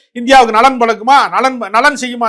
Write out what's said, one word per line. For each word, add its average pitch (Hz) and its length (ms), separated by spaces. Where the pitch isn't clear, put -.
இந்தியாவுக்கு 240 360
நலன் 254 240
பலக்குமா? 226 380
நலன், 254 240
நலன் 269 260
செய்யுமா? 240 260